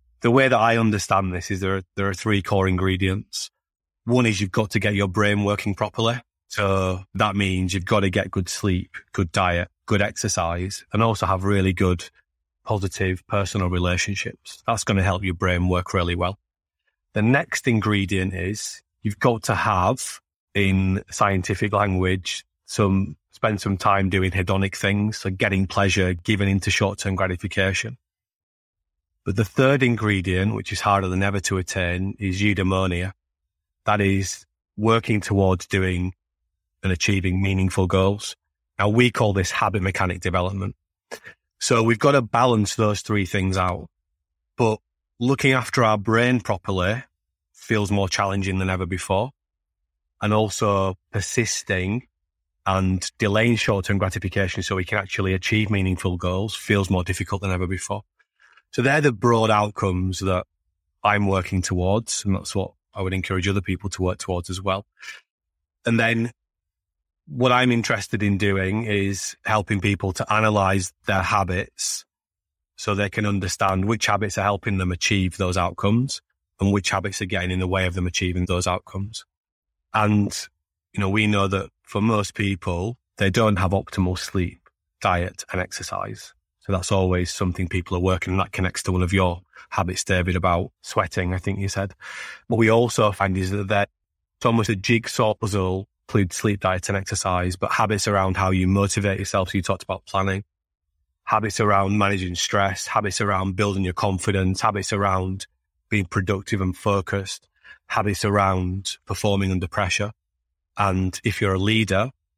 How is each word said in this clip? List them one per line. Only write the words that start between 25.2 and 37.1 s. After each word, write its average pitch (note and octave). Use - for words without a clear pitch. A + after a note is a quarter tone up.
getting G2
pleasure, F#2+
giving G2
into G2
short-term G2
gratification. F#2+
But G2
the A2
third C3+
ingredient, G#2
which G2+
is G2
harder G2
than F#2
ever G2+
to F#2+
attain, F#2
is G2
eudaimonia. F#2+
That G#2
is G2
working A2
towards F#2+
doing F#2
and F#2+
achieving F#2